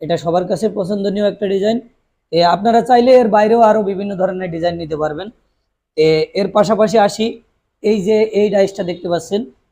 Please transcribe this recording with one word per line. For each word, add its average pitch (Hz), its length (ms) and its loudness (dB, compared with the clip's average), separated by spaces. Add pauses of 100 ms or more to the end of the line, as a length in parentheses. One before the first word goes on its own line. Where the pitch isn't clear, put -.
এটা 160 160 -4
সবার 165 280 -2
কাছে 196 240 -4
পছন্দনীয় 202 600 -4
একটা 202 180 -6
ডিজাইন। 202 340 -2 (500)
এ, 165 140 0
আপনারা 202 360 2
চাইলে 240 320 4
এর 247 160 6
বাইরেও 214 320 4
আরও 214 220 4
বিভিন্ন 196 340 -6
ধরনের 185 340 -4
ডিজাইন 165 260 -4
নিতে 160 200 -8
পারবেন। 156 320 -6 (680)
এ, 156 380 2
এর 196 140 -2
পাশাপাশি 208 500 2
আসি, 220 440 0 (400)
এই 214 200 0
যে 214 200 2
এই 208 280 0
ডাইসটা 196 320 0
দেখতে 175 260 -8
পাচ্ছেন, 175 360 -4 (280)